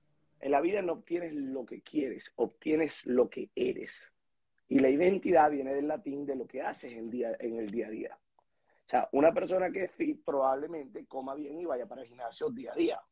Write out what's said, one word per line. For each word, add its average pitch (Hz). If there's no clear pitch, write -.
En 139
la 143
vida 196
no 175
obtienes 170
lo 135
que -
quieres, 135
obtienes 156
lo 123
que -
eres. -
Y 131
la 131
identidad 156
viene 139
del 143
latín 143
de 135
lo 127
que 135
haces 135
en 113
día, 117
en 113
el 107
día 107
a 107
día. -
O -
sea, -
una 139
persona 185
que 190
es -
fit 156
probablemente 139
coma 135
bien 147
y 175
vaya 123
para 120
el 117
gimnasio 120
día 120
a -
día. -